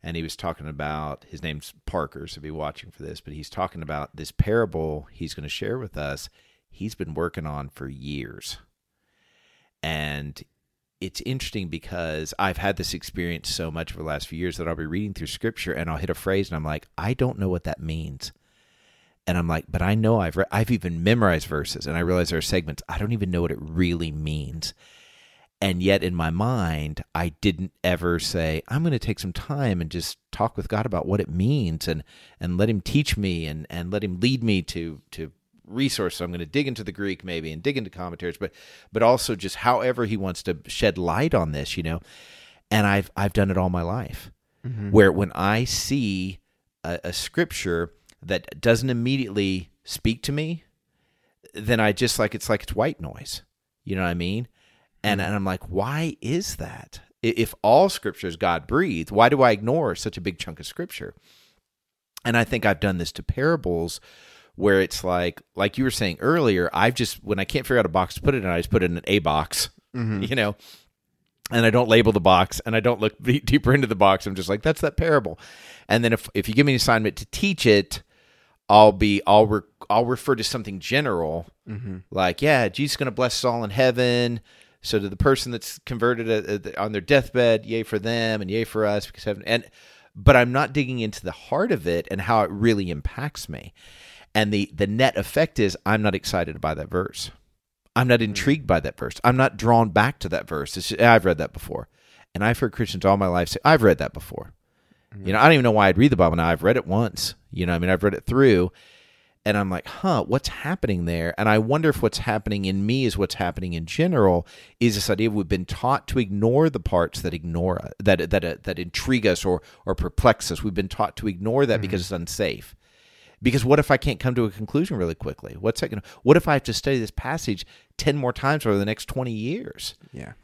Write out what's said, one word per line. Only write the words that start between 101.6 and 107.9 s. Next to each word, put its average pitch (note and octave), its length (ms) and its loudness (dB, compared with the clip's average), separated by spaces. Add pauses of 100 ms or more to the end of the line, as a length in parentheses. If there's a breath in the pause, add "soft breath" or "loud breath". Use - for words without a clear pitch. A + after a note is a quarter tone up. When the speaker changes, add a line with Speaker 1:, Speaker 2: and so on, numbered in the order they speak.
Speaker 1:
And F#2+ 100 -2
I've A2+ 160 2
heard A2+ 140 0
Christians G2 320 -2
all G2 100 8
my G2 120 2
life F2 200 2
say, - 160 -6
"I've D3 200 6
read F#2+ 160 8
that C2+ 120 -4
before." - 400 -14 (640)
Speaker 2:
Mm. G2 100 -8
Speaker 1:
You F#2+ 40 0
know, G#2+ 80 2
I A#2+ 40 8
don't D#3+ 100 12
even C#3 100 6
know A#2+ 80 6
why G#2 160 6
I'd F2+ 100 6
read C3 140 8
the A2 60 2
Bible E2+ 180 6
now. E2 140 2
I've E2 140 0
read G#2+ 120 6
it B2+ 100 -2
once. G#2+ 500 -2 (160)
You F2+ 140 -4
know, F2 80 0
I E2+ 60 0
mean, F2+ 100 0
I've F#2 140 2